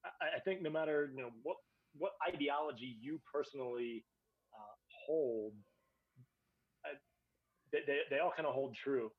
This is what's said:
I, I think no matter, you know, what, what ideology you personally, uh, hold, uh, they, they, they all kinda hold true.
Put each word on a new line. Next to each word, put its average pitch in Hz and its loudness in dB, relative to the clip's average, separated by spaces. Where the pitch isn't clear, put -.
I, 170 -2
I - -2
think 190 0
no 156 0
matter, 151 2
you 131 -6
know, 120 -4
what, 160 -2
what 170 -2
ideology 143 0
you 143 -4
personally, 120 -2
uh, 107 -16
hold, 120 2
uh, 143 -6
they, 147 2
they, 143 4
they 139 4
all 170 4
kinda 156 2
hold 131 0
true. 123 2